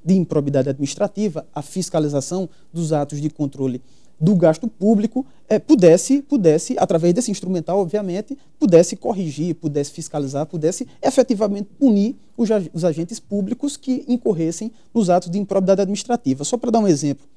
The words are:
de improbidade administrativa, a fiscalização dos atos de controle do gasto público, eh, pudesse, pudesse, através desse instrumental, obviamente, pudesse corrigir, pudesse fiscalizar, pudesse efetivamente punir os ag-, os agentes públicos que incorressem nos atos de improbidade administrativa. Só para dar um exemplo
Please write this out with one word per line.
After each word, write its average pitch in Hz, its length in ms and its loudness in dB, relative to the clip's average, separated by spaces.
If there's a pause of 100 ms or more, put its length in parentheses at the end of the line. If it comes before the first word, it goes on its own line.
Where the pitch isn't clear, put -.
de 185 120 2
improbidade 143 520 0
administrativa, 160 840 -4
a 151 80 -8
fiscalização 160 840 -4 (240)
dos 160 200 -4
atos 143 280 -4
de 151 80 -4
controle 135 520 -4 (400)
do 190 140 4
gasto 165 320 2
público, 220 580 0 (240)
eh, 165 120 2
pudesse, 226 640 6
pudesse, 175 540 0
através 170 380 2
desse 220 160 -2
instrumental, 185 480 -4
obviamente, 202 580 -4 (220)
pudesse 180 380 4
corrigir, 165 580 -4
pudesse 143 380 -6
fiscalizar, 143 540 -6
pudesse 170 420 -4 (120)
efetivamente 202 680 0 (100)
punir 220 380 2 (200)
os 226 140 -2
ag-, 196 240 0
os 170 100 -4
agentes 170 360 -4
públicos 208 560 -6
que - 320 -6
incorressem 220 640 -2 (200)
nos 214 160 2
atos 175 220 2
de 190 80 -4
improbidade 190 440 2
administrativa. 202 600 -2
Só 247 140 -2
para 233 160 -2
dar 226 80 4
um 208 80 2
exemplo 143 360 0 (120)